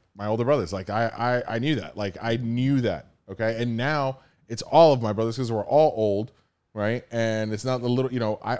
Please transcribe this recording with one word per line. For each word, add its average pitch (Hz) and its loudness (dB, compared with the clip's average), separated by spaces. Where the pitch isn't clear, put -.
my 101 -8
older 113 0
brothers. 98 0
Like, 95 -8
I, 117 -2
I, 107 -6
I 117 -2
knew 147 0
that. 90 -8
Like, 98 -6
I 117 -2
knew 127 0
that, 92 -2
okay? 113 -2
And 120 -2
now 135 -2
it's 117 -8
all 160 8
of 127 0
my 107 0
brothers 113 0
'cause 123 -4
we're 107 -2
all 151 4
old, 107 0
right? 110 -2
And 110 0
it's 104 -6
not 127 -2
the 120 -2
little, 123 2
you 127 -4
know, 107 -2
I 117 -2